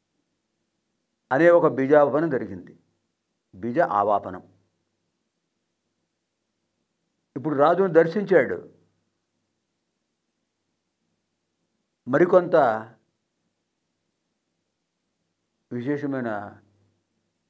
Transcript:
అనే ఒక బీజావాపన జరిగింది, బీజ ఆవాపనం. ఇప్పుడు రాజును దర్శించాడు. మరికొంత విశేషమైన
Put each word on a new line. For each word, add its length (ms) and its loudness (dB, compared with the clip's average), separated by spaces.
అనే 180 4
ఒక 180 4
బీజావాపన 640 2
జరిగింది, 500 -10
బీజ 240 -6
ఆవాపనం. 640 -2
ఇప్పుడు 180 -6
రాజును 380 2
దర్శించాడు. 760 2
మరికొంత 480 2
విశేషమైన 880 -8